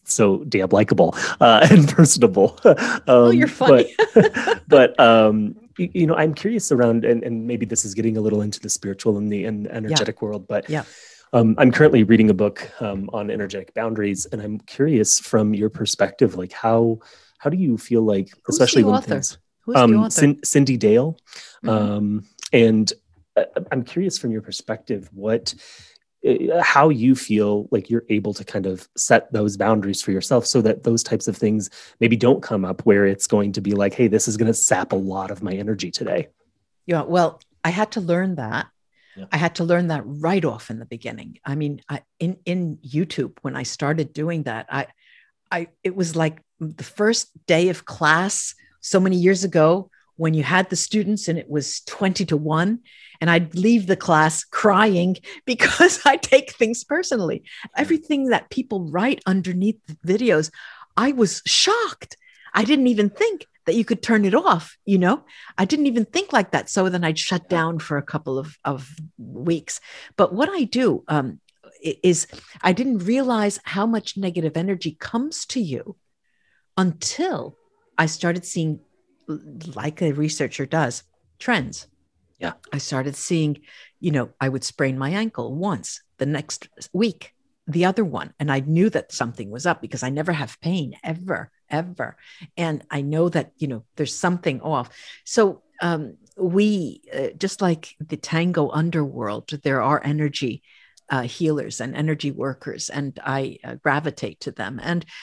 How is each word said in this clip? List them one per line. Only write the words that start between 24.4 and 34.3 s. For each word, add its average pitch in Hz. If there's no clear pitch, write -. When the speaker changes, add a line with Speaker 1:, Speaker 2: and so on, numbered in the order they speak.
Speaker 1:
perspective, 101
what, 110
uh, 170
how 147
you 127
feel 104
like -
you're 117
able 104
to 98
kind 98
of 92
set -
those 104
boundaries 101
for 104
yourself 113
so 127
that 107
those 117
types -
of 98
things 107
maybe 117
don't 120
come 98
up 92
where 101
it's 98
going 101
to 101
be 98
like, 101
"Hey, 117
this 107
is 110